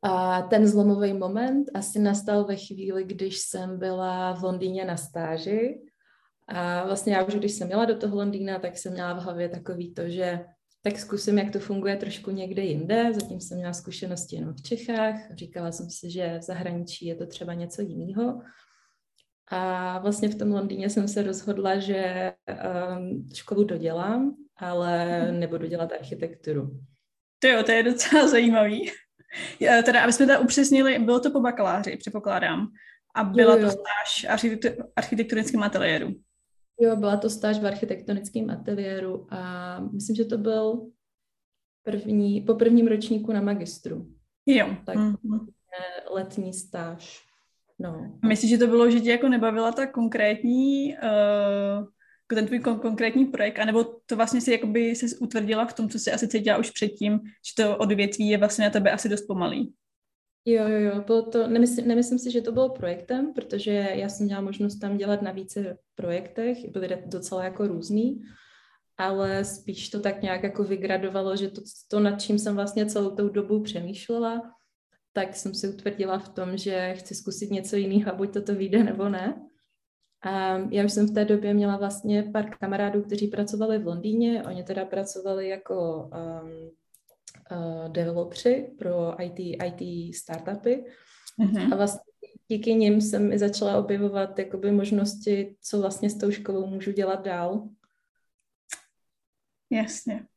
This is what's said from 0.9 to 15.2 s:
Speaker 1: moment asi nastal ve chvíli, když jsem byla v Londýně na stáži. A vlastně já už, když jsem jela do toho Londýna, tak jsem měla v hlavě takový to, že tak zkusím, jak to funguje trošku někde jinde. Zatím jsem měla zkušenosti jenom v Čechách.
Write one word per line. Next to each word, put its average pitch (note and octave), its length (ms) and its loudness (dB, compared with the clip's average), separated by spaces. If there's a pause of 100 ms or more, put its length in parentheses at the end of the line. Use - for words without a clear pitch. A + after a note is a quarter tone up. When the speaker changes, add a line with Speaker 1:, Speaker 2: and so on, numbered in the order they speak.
Speaker 1:
moment A#3 600 -2
asi G3 260 -6
nastal G3+ 460 2
ve G3+ 100 -4
chvíli, F#3+ 480 -6
když F#3+ 360 -6
jsem F#3 400 -8
byla F#3 540 -4
v F3 100 -8
Londýně F#3 420 -4
na F3 120 -4
stáži. F3 840 -4 (680)
A F3 380 -4
vlastně G3 280 0
já F#3+ 100 4
už, G#3 120 -2
když G#3 160 0
jsem F3+ 180 -6
jela G#3+ 160 2
do A3 120 2
toho G#3 200 -4
Londýna, G3 420 -4
tak F3+ 180 -8
jsem F#3 160 -10
měla F3+ 200 -6
v F3+ 100 -6
hlavě F3 260 -4
takový F3 440 -10
to, E3+ 160 -6
že F3 300 -4 (420)
tak G#3 180 -4
zkusím, G#3 380 0
jak G3+ 140 0
to G3+ 80 -4
funguje G3 360 -4
trošku G3+ 360 -8
někde F#3+ 320 -6
jinde. G3 500 0
Zatím F#3 280 -4
jsem - 160 -10
měla F3 160 -6
zkušenosti F3 600 -10
jenom D#3+ 180 -8
v - 80 -16
Čechách. A3 540 -2 (200)